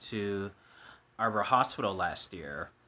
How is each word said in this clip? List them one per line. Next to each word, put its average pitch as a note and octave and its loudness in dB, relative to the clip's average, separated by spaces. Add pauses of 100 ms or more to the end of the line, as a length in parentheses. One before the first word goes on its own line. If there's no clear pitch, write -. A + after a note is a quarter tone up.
to G2+ -2 (680)
Arbor A2 2
Hospital A#2+ 4
last F2 -2
year, C#2+ -8 (180)